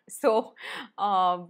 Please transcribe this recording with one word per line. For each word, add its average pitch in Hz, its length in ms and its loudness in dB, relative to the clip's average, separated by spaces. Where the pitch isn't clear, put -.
So, 226 460 0
uh, 185 400 2